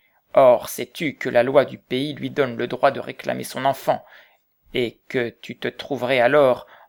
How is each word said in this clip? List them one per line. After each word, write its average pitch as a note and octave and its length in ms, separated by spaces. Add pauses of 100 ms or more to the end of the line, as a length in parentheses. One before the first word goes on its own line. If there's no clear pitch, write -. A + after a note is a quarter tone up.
(340)
Or, B2+ 340
sais-tu B2+ 480
que - 120
la A#2+ 140
loi C3+ 220
du B2 120
pays C3+ 380
lui C3 160
donne B2+ 260
le A#2+ 120
droit C#3 240
de A#2+ 80
réclamer B2+ 420
son B2+ 220
enfant, C3+ 400 (680)
et A#2+ 360
que A#2+ 220 (120)
tu - 160
te - 80
trouverais B2 540
alors B2+ 480 (200)